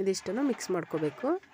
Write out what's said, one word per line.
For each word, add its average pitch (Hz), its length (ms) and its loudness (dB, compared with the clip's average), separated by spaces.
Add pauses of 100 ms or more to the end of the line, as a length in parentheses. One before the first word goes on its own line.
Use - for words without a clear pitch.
ಇದಿಷ್ಟನ್ನು 196 480 0
ಮಿಕ್ಸ್ - 260 -2
ಮಾಡ್ಕೋಬೇಕು. 160 520 -2 (260)